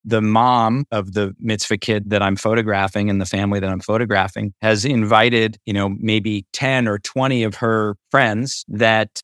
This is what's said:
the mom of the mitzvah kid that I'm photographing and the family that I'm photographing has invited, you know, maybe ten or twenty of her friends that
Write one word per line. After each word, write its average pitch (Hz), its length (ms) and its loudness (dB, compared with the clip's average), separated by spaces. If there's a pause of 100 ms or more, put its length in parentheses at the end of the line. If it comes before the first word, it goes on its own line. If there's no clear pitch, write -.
the 107 180 0
mom 117 680 2
of 98 220 -6
the 101 260 -2
mitzvah 110 380 -4
kid 104 320 -2
that 101 140 2
I'm 98 120 2
photographing 104 760 0
and 98 100 0
the 90 60 -4
family 101 320 -2
that 95 100 -2
I'm 95 120 -4
photographing 104 800 -2
has 110 240 2
invited, 113 800 4
you 107 80 -6
know, 98 160 -2 (100)
maybe 107 520 -2
ten 131 360 0
or 104 100 -2
twenty 131 460 -2
of 107 120 -2
her 110 400 0 (140)
friends 123 600 2
that 110 540 0